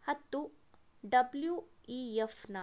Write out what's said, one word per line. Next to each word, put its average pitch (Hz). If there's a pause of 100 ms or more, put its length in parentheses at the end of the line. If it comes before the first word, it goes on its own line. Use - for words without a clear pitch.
ಹತ್ತು, 285 (540)
ಡಬ್ಲ್ಯೂ 277 (240)
ಇ 247
ಎಫ್ನ 220